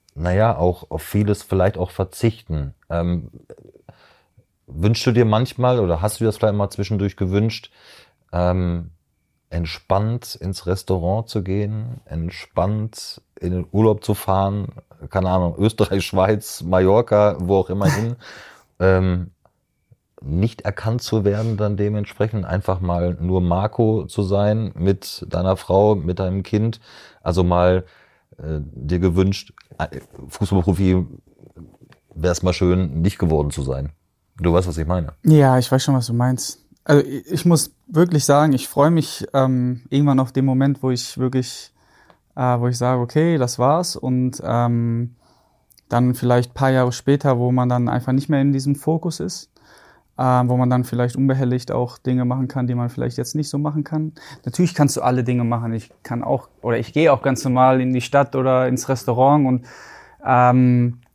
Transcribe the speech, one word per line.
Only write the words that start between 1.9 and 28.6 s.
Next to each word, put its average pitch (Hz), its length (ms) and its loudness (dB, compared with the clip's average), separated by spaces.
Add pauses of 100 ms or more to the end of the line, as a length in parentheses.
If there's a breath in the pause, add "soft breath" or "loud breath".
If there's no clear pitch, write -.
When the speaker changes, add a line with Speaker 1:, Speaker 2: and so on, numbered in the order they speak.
Speaker 1:
verzichten. 82 800 -4 (160)
Ähm, 85 400 -4 (1400 soft breath)
wünschst 87 400 -2
du 127 60 4
dir 117 140 4
manchmal 120 540 0
oder 85 220 0
hast 104 140 -2
du - 80 -4
dir 110 60 2
das 104 80 -4
vielleicht 104 180 2
mal 101 140 -2
zwischendurch 101 480 -4
gewünscht, 104 520 -2 (600 soft breath)
ähm, 87 600 -2 (580)
entspannt 98 840 -4
ins 92 300 -8
Restaurant 95 640 -2
zu 104 160 -4
gehen, 104 640 -4
entspannt 92 1160 -6 (180)
in 90 120 -4
den 90 200 -4
Urlaub 107 320 2
zu 107 100 -2
fahren, 98 560 -2 (400)
keine 92 200 0
Ahnung, 90 280 2
Österreich, 98 480 0
Schweiz, 101 580 0
Mallorca, 98 760 4
wo 92 180 2
auch 92 120 0
immer 98 180 0
hin, 113 280 0 (320 loud breath)
<laughs> - 320 -20
ähm, 92 520 2 (960)
nicht 87 360 -2
erkannt 113 400 -4
zu 110 220 -2
werden, 107 340 -2
dann 104 200 -2
dementsprechend 104 680 -4
einfach 92 360 -2
mal 87 380 -2
nur 90 220 0
Marco 104 640 0
zu 101 180 -4
sein 101 520 0
mit - 540 -2
deiner 92 280 0
Frau, 104 380 2
mit 87 240 -4
deinem 95 240 -4
Kind? 110 360 -2 (420 loud breath)
Also 90 220 2
mal, 90 420 4 (520 soft breath)
äh, 76 240 -6